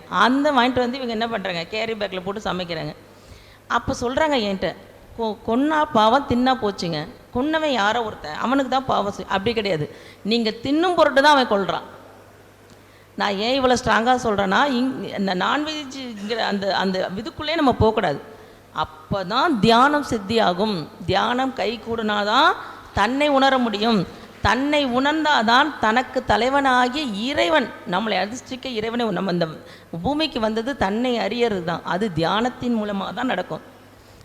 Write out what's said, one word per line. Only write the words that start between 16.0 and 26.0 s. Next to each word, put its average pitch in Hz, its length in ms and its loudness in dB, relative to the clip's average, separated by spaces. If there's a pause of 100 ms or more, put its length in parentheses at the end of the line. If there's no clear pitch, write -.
அந்த, 202 420 -2
அந்த 190 380 -2
இதுக்குள்ளே 302 400 -6
நம்ம 285 180 4
போகக்கூடாது. 208 640 0 (380)
அப்போ 185 520 -6
தான் 254 340 0
தியானம் 254 500 6
சித்தியாகும். 196 760 0 (180)
தியானம் 233 480 0
கை 220 260 -4
கூடுனாதான் 226 720 0 (400)
தன்னை 254 340 2
உணர 269 300 4
முடியும். 220 500 0 (340)
தன்னை 277 440 2
உணர்ந்தாதான் 269 920 2
தனக்கு 240 460 0